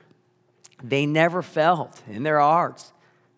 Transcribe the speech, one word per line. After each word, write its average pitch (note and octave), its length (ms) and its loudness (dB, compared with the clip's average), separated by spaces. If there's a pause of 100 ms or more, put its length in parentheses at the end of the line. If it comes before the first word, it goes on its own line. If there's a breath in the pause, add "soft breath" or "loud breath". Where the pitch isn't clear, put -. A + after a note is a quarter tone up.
(840)
They C#3 240 -2
never E3 360 0
felt D#3+ 640 -2
in A2 160 -10
their D3+ 160 2
hearts D3 520 0 (460 soft breath)